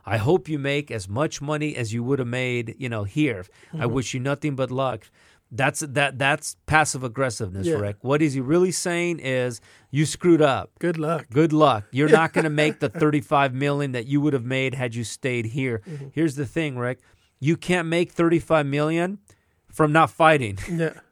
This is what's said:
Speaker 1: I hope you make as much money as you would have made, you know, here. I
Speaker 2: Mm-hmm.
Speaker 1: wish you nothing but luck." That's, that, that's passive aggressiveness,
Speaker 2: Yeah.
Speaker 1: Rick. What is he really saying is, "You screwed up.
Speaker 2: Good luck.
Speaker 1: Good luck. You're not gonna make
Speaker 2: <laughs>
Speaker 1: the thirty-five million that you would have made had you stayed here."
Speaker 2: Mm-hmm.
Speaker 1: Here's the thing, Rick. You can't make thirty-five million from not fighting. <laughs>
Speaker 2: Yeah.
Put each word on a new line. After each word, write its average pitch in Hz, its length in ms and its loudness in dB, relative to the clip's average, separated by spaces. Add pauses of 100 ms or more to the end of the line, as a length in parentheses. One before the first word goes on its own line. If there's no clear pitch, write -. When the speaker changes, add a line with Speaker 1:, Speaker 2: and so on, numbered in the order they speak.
Speaker 1:
I 107 120 0
hope 156 320 2
you 151 100 -4
make 143 320 -2
as 104 160 -8
much 139 340 -4
money 147 360 -4
as 113 160 -4
you 117 100 -2
would 135 160 0
have 127 80 -4
made, 123 500 -4
you 131 120 -6
know, 110 160 -4
here. 110 400 -2 (280)
I 165 40 -10
Speaker 2:
Mm-hmm. 139 160 -2
Speaker 1:
wish 135 200 -4
you 131 60 -6
nothing 139 380 -4
but 131 140 -2
luck." 127 380 -4 (400)
That's, 135 300 -2
that, 139 400 -2
that's 139 460 -2
passive 147 400 2
aggressiveness, 107 640 -4
Speaker 2:
Yeah. 160 100 2
Speaker 1:
Rick. 104 240 -4
What 143 200 2
is 147 120 2
he 135 80 -2
really 175 300 4
saying 175 480 -2
is, 127 420 -2 (280)
"You 147 160 0
screwed 165 360 4
up. 123 360 2
Speaker 2:
Good 170 200 -2
luck. 156 340 -4
Speaker 1:
Good 151 220 4
luck. 139 360 4
You're 135 200 2
not 165 240 6
gonna 160 160 0
make 147 300 0
Speaker 2:
<laughs> - 20 -20
Speaker 1:
the 147 80 0
thirty-five 143 640 0
million 143 400 -2
that 120 140 -6
you 143 120 0
would 143 140 2
have 123 100 -2
made 131 320 -2
had 127 180 -4
you 117 120 -6
stayed 120 400 -4
here." 120 420 -4
Speaker 2:
Mm-hmm. 139 240 -12
Speaker 1:
Here's 151 240 -2
the 143 100 -6
thing, 147 320 -4
Rick. 123 220 -4 (400)
You 156 160 2
can't 175 320 -2
make 170 240 0
thirty-five 160 540 2
million 160 540 -2 (520)
from 147 220 2
not 160 180 4
fighting. 139 520 4
<laughs> - 60 -10
Speaker 2:
Yeah. 165 300 -4 (120)